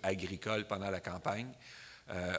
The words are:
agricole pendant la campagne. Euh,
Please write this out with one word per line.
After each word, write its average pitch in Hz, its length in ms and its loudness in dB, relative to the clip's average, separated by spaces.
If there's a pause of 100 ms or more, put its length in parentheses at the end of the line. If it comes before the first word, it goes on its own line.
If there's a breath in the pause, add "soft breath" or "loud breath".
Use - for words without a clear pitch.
agricole 101 640 2
pendant 98 240 0
la 92 100 2
campagne. 104 520 0 (580 loud breath)
Euh, 90 280 2